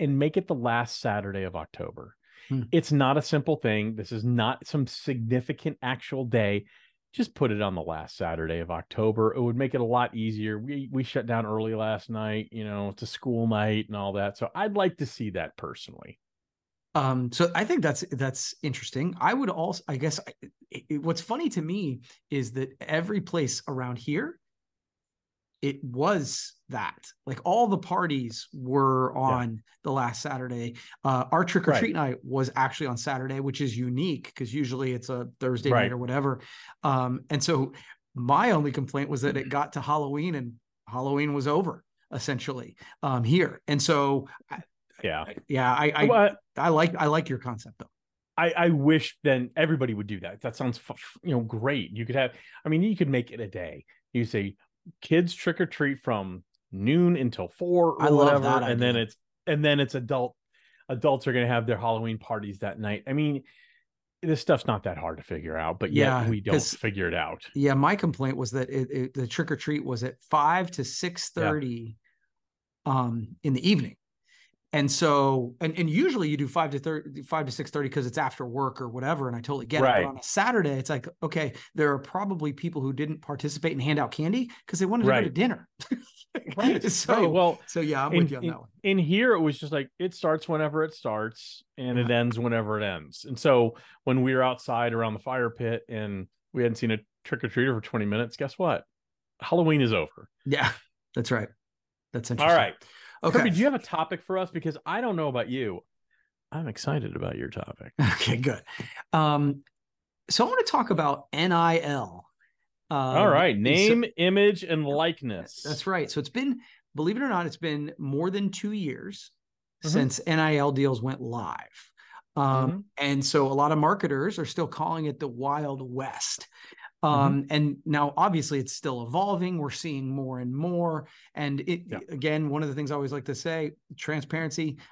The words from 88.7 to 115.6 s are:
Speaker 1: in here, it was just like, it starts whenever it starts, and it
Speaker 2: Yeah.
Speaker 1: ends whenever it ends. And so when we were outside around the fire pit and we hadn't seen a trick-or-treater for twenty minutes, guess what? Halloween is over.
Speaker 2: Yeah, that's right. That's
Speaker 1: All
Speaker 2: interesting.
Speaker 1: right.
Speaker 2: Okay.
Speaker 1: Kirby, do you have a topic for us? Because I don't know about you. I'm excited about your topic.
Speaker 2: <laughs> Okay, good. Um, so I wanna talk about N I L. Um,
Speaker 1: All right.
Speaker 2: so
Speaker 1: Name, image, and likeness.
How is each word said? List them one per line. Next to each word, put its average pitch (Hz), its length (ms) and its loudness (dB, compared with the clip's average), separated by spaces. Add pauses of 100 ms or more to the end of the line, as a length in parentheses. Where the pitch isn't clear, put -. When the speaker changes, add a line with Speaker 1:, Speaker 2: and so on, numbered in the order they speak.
Speaker 1:
in 196 140 4
here, 190 340 4
it 185 80 4
was 151 180 2
just 147 140 -8
like, 139 260 -2
it 180 160 -4
starts 160 340 0
whenever 156 360 0
it 156 100 -6
starts, 110 720 -6 (120)
and 127 220 -2
it 120 100 2
Speaker 2:
Yeah. 120 120 4
Speaker 1:
ends 120 180 0
whenever 113 420 0
it 107 40 -2
ends. 80 400 -8
And 123 120 -8
so 120 400 4 (280)
when 131 180 2
we 131 100 2
were 131 100 4
outside 120 500 0
around 113 220 0
the 107 40 -8
fire 127 320 -2
pit 117 380 -4
and 104 400 -8 (240)
we 127 100 0
hadn't 117 140 2
seen 113 160 0
a 107 60 0 (260)
trick-or-treater 127 500 0
for 110 60 -2
twenty 107 260 -4
minutes, 113 300 -2
guess 139 200 -6
what? 156 280 0 (560)
Halloween 160 420 4
is 117 100 4
over. - 360 -2 (180)
Speaker 2:
Yeah, 139 240 2 (460)
that's 123 160 -2
right. 110 160 -2 (640)
That's 120 180 -6
Speaker 1:
All 123 40 -2
Speaker 2:
interesting. 156 220 6
Speaker 1:
right. 110 180 4 (500)
Speaker 2:
Okay. 165 140 4
Speaker 1:
Kirby, 247 120 4
do 165 80 2
you 214 60 6
have 277 100 4
a 233 60 -2
topic 160 420 -4
for 190 160 -4
us? 185 140 -4
Because 156 340 -6
I 190 140 -2
don't 233 160 -2
know 156 120 0
about 123 200 0
you. 120 320 -2 (720)
I'm 156 160 -6
excited 120 480 -4
about - 200 -6
your 62 140 -6
topic. - 460 -12
Speaker 2:
<laughs> - 40 0
Okay, 120 360 2
good. 123 260 -2 (500)
Um, 147 520 2 (640)
so - 160 4
I - 20 -4
wanna 494 140 2
talk - 280 0
about 147 420 2
N 165 180 2
I 170 300 6
L. 117 480 -4 (640)
Um, 147 60 2
Speaker 1:
All 139 300 4
right. 160 260 6
Speaker 2:
so 101 60 0
Speaker 1:
Name, 196 440 6 (120)
image, 190 480 4
and 160 200 -2
likeness. 143 800 -2